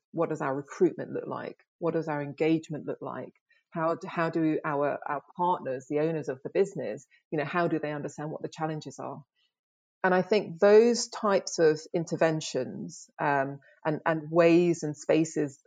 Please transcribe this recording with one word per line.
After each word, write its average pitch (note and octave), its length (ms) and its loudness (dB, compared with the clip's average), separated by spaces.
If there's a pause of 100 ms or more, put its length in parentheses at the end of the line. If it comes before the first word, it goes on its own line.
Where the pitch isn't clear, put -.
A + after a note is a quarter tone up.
(120)
what D#3+ 180 -2
does D#3 100 -6
our C#3 140 -2
recruitment - 580 -2
look - 140 -6
like? - 300 -10 (220)
What E3 160 -4
does D#3+ 140 -4
our D3 140 -4
engagement D#3 640 -2
look C#3+ 160 -8
like? B2+ 320 -10 (360)
How E3 260 -2
d-, F3 120 -12
how E3 220 -2
do D#3 340 0
our, C#3+ 420 -2
our - 160 -6 (140)
partners, D3+ 540 -2
the D3 100 0
owners D#3 280 -2
of C3 140 -6
the C#3+ 80 -10
business, C#3+ 560 -4 (240)
you D#3+ 80 -4
know, C#3+ 60 -2
how E3+ 240 0
do D#3+ 100 -2
they D3+ 140 -6
understand D3 380 -10
what - 120 -10
the D#3+ 60 -6
challenges D#3 500 -8
are? C3+ 240 -12 (840)
And F#3 80 4
I F#3 100 4
think F3+ 360 0
those A3+ 500 8
types - 520 0
of D#3 200 4 (140)
interventions, D#3+ 1160 -2 (120)
um, C#3+ 400 0 (240)
and, D#3 200 -2
and D#3 280 -2
ways E3+ 500 6
and D3+ 140 -4
spaces, D#3 720 0